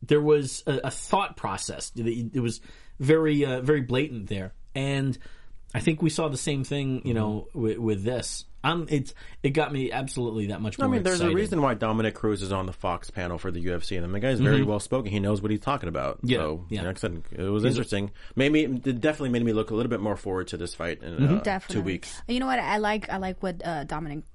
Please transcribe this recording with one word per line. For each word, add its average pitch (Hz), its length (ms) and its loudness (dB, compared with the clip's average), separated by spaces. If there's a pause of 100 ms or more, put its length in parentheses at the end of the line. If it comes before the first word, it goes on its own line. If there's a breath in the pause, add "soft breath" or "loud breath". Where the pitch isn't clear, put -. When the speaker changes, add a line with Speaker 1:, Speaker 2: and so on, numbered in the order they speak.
Speaker 1:
There 147 180 6
was 147 460 4
a, 135 180 2
a 131 60 -2
thought - 460 -2
process. - 580 -4
It, 117 380 -2
it 139 80 0
was 117 180 0 (400 loud breath)
very, 151 460 6
uh, 127 160 0
very 143 200 4
blatant 123 460 0
there. 98 260 -4 (220)
And 139 420 0 (560 loud breath)
I 120 60 0
think 156 220 2
we 170 80 6
saw 160 180 0
the 139 100 -2
same 139 280 -2
thing, 135 400 -2
you 127 80 0
know, 107 380 0
Speaker 2:
Mm-hmm. 156 100 -6
Speaker 1:
with, 110 160 0
with 107 260 0
this. 117 400 -2 (200)
Um, 165 280 2
it's, 135 240 0 (260 loud breath)
it 139 100 2
got 143 220 2
me 135 180 -2
absolutely 120 560 -2
that 98 140 -4
much 107 160 -4
Speaker 2:
No, 277 80 2
Speaker 1:
more 262 80 4
Speaker 2:
I 247 40 4
mean, 196 60 0
there's 185 120 4
Speaker 1:
excited. 170 180 2
Speaker 2:
a - 20 4
reason 185 280 2
why 131 100 4
Dominic 110 400 2
Cruz 104 300 0
is 95 80 -2
on 95 160 0
the 92 60 -4
Fox - 360 -4
panel 87 300 -4
for 95 100 -4
the 87 120 -2
U 90 140 2
F 85 80 0
C, - 120 -2
and 87 180 0
the 101 60 0
guy's 123 200 2
very 131 200 6
Speaker 1:
Mm-hmm. - 100 4
Speaker 2:
well 104 100 2
spoken. 123 320 -2
He 104 80 2
knows 101 220 2
what 107 80 -2
he's 107 120 0
talking 135 280 -2
about. 69 320 -4
Speaker 1:
Yeah, 120 160 2
Speaker 2:
So, 80 320 -2
Speaker 1:
yeah. 101 140 -4
Speaker 2:
like 92 140 -2
I - 20 -14
said, 87 320 -4
it - 100 -6
was 101 220 0
Speaker 1:
He's 127 80 4
Speaker 2:
interesting. 101 400 -2 (240 loud breath)
Made 139 160 4
me, 156 140 6
it 127 360 -2
definitely 151 280 0
made 120 140 2
me 117 100 4
look 110 180 2
a - 20 -2
little 117 160 2
bit 113 100 0
more 101 160 0
forward 92 340 -2
to 92 80 -6
this 87 180 -6
fight 82 260 -6
in, 82 140 -8
Speaker 1:
Mm-hmm. 131 80 4
Speaker 2:
uh, 143 40 6 (120)
two - 40 -6
Speaker 3:
Definitely. 190 380 -2 (120)
Speaker 2:
weeks. - 340 -8
Speaker 3:
You 247 120 0
know 262 60 -2
what? 254 140 0
I 202 180 0
like, 214 320 0
I 196 80 -2
like 190 240 -4
what, 180 240 -4
uh, 160 200 -4
Dominic, 151 340 -6 (160)